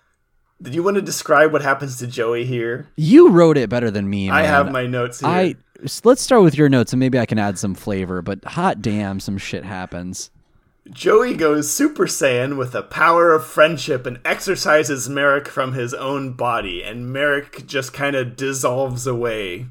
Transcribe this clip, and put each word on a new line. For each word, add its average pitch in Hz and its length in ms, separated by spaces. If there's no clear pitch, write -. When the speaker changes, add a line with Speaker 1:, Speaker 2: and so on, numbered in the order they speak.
Speaker 1:
Did 127 140
you 165 80
want 196 140
to 196 60
describe 156 500
what 147 100
happens 135 380
to 123 80
Joey 120 380
here? 123 500
Speaker 2:
You 262 340
wrote 170 280
it 117 120
better 120 220
than 101 180
me, 98 220
Speaker 1:
I 143 120
Speaker 2:
man. 151 60
Speaker 1:
have 143 220
my 127 160
notes 123 320
here. 147 100
Speaker 2:
I, 180 260
s-, - 220
let's 254 160
start 233 220
with 147 140
your 147 120
notes, 127 240
and 127 60
maybe 127 200
I 117 60
can 110 120
add 101 220
some 98 160
flavor, 92 460
but 98 240
hot 165 360
damn, 101 380
some 98 180
shit 95 280
happens. 92 680
Speaker 1:
Joey 226 440
goes 151 380
Super 285 340
Saiyan 139 520
with 123 140
the 110 120
power 170 500
of 156 120
friendship 151 600
and 123 180
exorcises 156 840
Merrick 139 400
from 131 240
his 123 200
own 135 400
body, 117 500
and 120 280
Merrick 139 560
just 131 240
kinda 139 320
dissolves 131 840
away 113 640